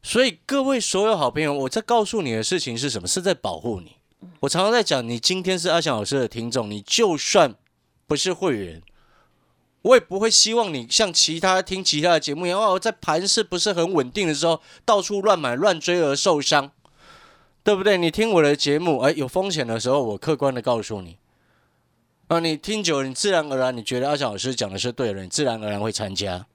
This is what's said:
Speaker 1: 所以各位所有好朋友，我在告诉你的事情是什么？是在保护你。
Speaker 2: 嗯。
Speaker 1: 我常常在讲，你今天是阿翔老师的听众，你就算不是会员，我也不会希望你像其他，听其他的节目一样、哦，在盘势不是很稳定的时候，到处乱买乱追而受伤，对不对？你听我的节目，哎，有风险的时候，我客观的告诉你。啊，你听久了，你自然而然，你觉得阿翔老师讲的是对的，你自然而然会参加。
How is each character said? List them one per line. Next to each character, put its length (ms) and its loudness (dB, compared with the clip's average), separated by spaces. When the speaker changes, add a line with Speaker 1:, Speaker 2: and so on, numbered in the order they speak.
Speaker 1:
所 220 2
以 220 0
各 180 0
位 160 0
所 280 0
有 100 2
好 120 2
朋 120 -2
友， 100 0
我 160 -2
在 140 -2
告 240 2
诉 160 -4
你 100 -2
的 100 -2
事 180 -2
情 180 -6
是 120 -4
什 120 -6
么？ 60 -8
是 140 -2
在 120 0
保 240 -6
护 240 -6
你。 160 -20
Speaker 2:
嗯。 80 -20
Speaker 1:
我 60 -2
常 160 0
常 80 2
在 100 4
讲， 240 -2
你 140 -6
今 240 -2
天 160 -2
是 80 -4
阿 140 2
翔 160 0
老 80 -4
师 140 -2
的 100 0
听 200 -8
众， 200 -4
你 120 -8
就 360 2
算 360 4
不 80 0
是 160 -2
会 240 -2
员， 260 -8
我 140 8
也 40 8
不 200 -4
会 120 2
希 220 4
望 200 0
你 160 -6
像 220 2
其 300 0
他， 200 4
听 220 -6
其 160 0
他 120 4
的 100 4
节 120 -4
目 120 -6
一 40 0
样、 120 0
哦， 180 2
在 100 -2
盘 380 -2
势 160 2
不 140 -4
是 160 0
很 180 0
稳 180 0
定 180 -2
的 60 0
时 120 -2
候， 160 2
到 160 4
处 180 -4
乱 180 4
买 180 -2
乱 220 2
追 220 0
而 160 2
受 240 2
伤， 320 0
对 120 4
不 80 -4
对？ 140 4
你 120 2
听 220 0
我 100 6
的 140 4
节 240 0
目， 200 2
哎， 120 4
有 160 -4
风 240 -2
险 160 -2
的 100 -2
时 120 -2
候， 120 4
我 160 -2
客 200 -2
观 160 0
的 80 -6
告 200 0
诉 200 -8
你。 160 -18
啊， 100 0
你 180 0
听 280 -6
久 180 0
了， 60 -4
你 40 -8
自 200 -2
然 200 0
而 60 -2
然， 180 0
你 60 -10
觉 180 -4
得 80 0
阿 80 0
翔 160 -2
老 60 -8
师 160 -4
讲 180 -4
的 60 -8
是 140 -4
对 200 -2
的， 120 -8
你 40 -12
自 160 -2
然 200 -2
而 40 -6
然 120 -4
会 120 -2
参 220 -6
加。 420 -6